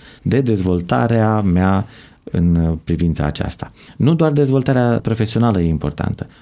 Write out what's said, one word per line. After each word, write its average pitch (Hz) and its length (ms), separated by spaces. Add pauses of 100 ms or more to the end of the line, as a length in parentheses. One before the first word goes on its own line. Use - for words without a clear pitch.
(220)
de 117 180
dezvoltarea 110 1000
mea 95 460 (460)
în, 85 240
uh, 82 280
privința 82 400
aceasta." - 480 (240)
Nu 151 180
doar 160 180
dezvoltarea 131 720
profesională 113 580
e 85 80
importantă. - 580 (160)